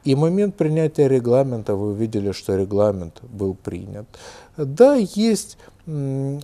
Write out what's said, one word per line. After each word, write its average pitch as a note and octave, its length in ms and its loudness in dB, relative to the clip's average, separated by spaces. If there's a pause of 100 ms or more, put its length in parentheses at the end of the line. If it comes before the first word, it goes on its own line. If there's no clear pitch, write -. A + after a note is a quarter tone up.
И C3+ 120 4
момент F#3 400 2
принятия D#3 520 2
регламента, B2 680 2
вы G#2 160 -2
увидели, G#2 400 -2
что F#2+ 260 -2
регламент G2 640 0
был G2 320 -6
принят. G2 540 -12 (500)
Да, D#3+ 380 4
есть, G#3+ 640 -2 (260)
м, C#3 580 -6